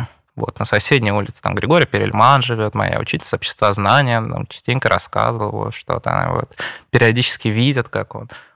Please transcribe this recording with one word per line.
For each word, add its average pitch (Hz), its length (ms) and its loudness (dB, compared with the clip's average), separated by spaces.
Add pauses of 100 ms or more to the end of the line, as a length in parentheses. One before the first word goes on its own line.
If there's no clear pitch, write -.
(360)
вот - 240 -6
на 107 60 -4
соседней 110 460 2
улице 101 300 -4
там 92 140 -2
Григорий 151 320 2
Перельман 107 560 4
живёт, 110 320 -2
моя 104 240 0
учительница - 380 -4
обществознания, 110 840 2
нам - 260 -6
частенько - 420 -4
рассказывала, 107 600 -2
вот, 107 240 -6
что - 220 -6
вот - 100 -8
она - 240 -2
вот - 260 -4 (360)
периодически 120 560 2
видит, 117 420 0
как - 240 -6
он 110 160 -14 (260)